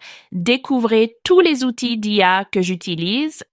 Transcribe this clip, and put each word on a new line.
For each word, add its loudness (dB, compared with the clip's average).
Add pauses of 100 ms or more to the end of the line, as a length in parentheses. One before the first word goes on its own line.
(340)
découvrez 0
tous 4
les 2
outils -4
d'I 0
A 4
que -2
j'utilise -4